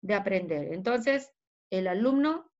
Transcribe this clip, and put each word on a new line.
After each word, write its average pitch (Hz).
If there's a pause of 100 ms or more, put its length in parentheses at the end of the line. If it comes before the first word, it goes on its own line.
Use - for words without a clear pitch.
de 196
aprender. 180
Entonces, 240 (380)
el 190
alumno 277